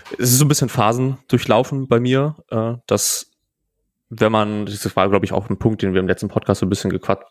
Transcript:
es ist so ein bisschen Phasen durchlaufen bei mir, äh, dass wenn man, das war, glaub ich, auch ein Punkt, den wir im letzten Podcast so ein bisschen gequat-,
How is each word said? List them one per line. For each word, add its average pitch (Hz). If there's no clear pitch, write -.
es 123
ist 127
so 147
ein 139
bisschen 143
Phasen 127
durchlaufen 131
bei 117
mir, 135
äh, 113
dass -
wenn 107
man, 107
das 101
war, 95
glaub 98
ich, 95
auch 98
ein 98
Punkt, 110
den 95
wir 92
im 92
letzten 107
Podcast -
so 101
ein 92
bisschen 98
gequat-, 95